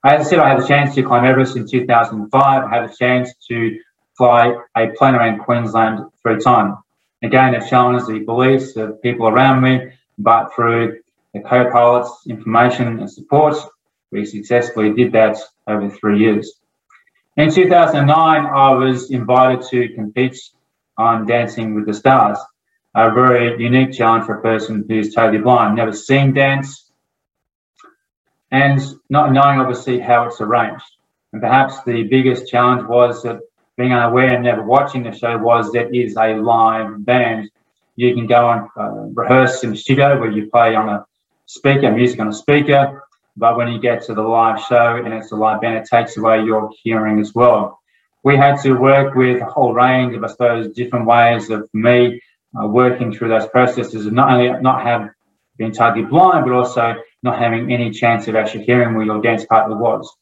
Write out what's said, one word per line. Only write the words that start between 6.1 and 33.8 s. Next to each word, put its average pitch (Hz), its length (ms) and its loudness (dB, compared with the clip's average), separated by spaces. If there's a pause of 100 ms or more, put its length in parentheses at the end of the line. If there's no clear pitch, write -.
through 110 180 -2
time. 117 360 2 (460)
Again, 131 320 2
it 113 140 -6
challenged 123 380 2
the 110 140 -6
beliefs 127 560 0
of 107 260 -8
people 117 240 -2
around 127 360 2
me, 127 280 0 (280)
but 117 360 0
through 117 460 -2 (320)
the 101 80 -12
co-pilot's 120 880 2
information 117 720 0
and 104 100 -10
support, 151 460 0 (560)
we 104 120 -6
successfully 107 680 -2
did 120 180 0
that 110 260 2 (300)
over 104 240 -4
three 104 300 -2
years. 110 400 -2 (760)
In 156 140 2
two 185 180 4
thousand 156 380 4
nine, 156 400 2
I 139 240 4
was 131 400 0
invited 127 600 0
to 120 240 -2
compete 123 440 -6 (580)
on 113 300 0
Dancing 117 480 -4
with 104 120 -4
the 104 80 -6
Stars, 113 440 2 (560)
a 113 160 2
very 120 500 2
unique 127 320 0
challenge 113 340 0
for 107 120 -6
a - 40 -14
person 110 460 -4
who's 107 240 -2
totally 110 300 2
blind, 113 320 2
never 113 180 -2
seen 135 420 0
dance, 139 580 -2 (1600)
and 139 280 2 (300)
not 139 220 2
knowing, 139 260 4
obviously, 123 400 -4
how 120 280 0
it's - 140 -12
arranged. 113 440 -4 (480)
And 107 100 -10
perhaps 131 400 0
the 117 220 -4
biggest 127 420 0
challenge 123 400 0
was 120 380 2
that 117 160 -8 (360)
being 123 160 -2